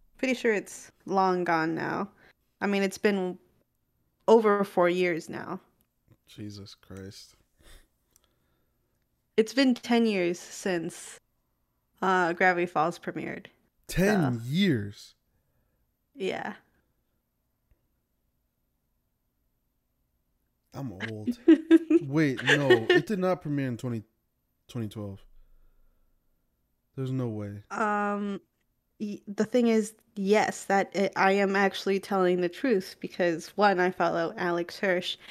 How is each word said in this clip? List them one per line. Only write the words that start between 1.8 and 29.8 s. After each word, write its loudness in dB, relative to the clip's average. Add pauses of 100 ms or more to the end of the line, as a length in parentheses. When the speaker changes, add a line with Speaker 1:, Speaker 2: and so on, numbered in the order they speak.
Speaker 1:
I -2
mean, 0
it's -4
been -2 (880)
over 6
four 2
years -2
now. -10 (680)
Speaker 2:
Jesus -16
Christ. -18 (2000)
Speaker 1:
It's -2
been 4
ten 0
years 0
since, -8 (840)
uh, 2
Gravity 2
Falls -2
premiered. -10 (420)
Speaker 2:
Ten 0
Speaker 1:
So, -10
Speaker 2:
years? -2 (1000)
Speaker 1:
yeah. -6 (4000)
Speaker 2:
I'm -10
old. -8 (340)
Speaker 1:
<laughs> 4
Speaker 2:
Wait, 0
no, 4
it 4
did -4
not 0
premiere -2
in -4
twenty, -6 (640)
twenty -8
twelve. -10 (1700)
There's -6
no -4
way. -10
Speaker 1:
Um, -2 (580)
y-, -10
the -2
thing 2
is, 2 (220)